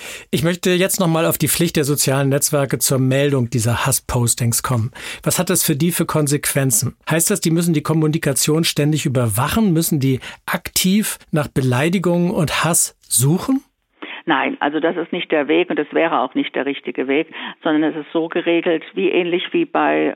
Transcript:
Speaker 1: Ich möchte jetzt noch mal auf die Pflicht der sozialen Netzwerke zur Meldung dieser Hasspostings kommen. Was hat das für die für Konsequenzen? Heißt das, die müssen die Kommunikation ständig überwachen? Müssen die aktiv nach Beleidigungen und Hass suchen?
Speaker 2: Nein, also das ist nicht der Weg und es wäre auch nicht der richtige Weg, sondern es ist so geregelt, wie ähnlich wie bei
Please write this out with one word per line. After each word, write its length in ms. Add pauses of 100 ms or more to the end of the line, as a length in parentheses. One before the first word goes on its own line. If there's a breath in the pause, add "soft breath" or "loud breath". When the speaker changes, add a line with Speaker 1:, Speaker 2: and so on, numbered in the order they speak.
(320 loud breath)
Speaker 1:
Ich 120
möchte 280
jetzt 280
noch 80
mal 180
auf 120
die 100
Pflicht 300
der 60
sozialen 460
Netzwerke 500
zur 200
Meldung 500
dieser 360
Hasspostings 800
kommen. 280 (320 loud breath)
Was 160
hat 100
das 140
für 120
die 160
für 140
Konsequenzen? 920 (140)
Heißt 220
das, 100
die 100
müssen 220
die 100
Kommunikation 800
ständig 420
überwachen? 680
Müssen 260
die 200 (260 loud breath)
aktiv 720 (140)
nach 160
Beleidigungen 840
und 320
Hass 380
suchen? 600 (640 loud breath)
Speaker 2:
Nein, 340
also 200
das 180
ist 140
nicht 200
der 160
Weg 220
und 100
es 140
wäre 260
auch 160
nicht 200
der 100
richtige 420
Weg, 200 (360 loud breath)
sondern 280
es 40
ist 180
so 160
geregelt, 540 (100)
wie 160
ähnlich 420
wie 140
bei 500